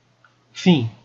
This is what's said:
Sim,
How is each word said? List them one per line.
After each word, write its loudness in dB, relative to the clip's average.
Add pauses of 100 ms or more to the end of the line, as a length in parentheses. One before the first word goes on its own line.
(520)
Sim, 0 (140)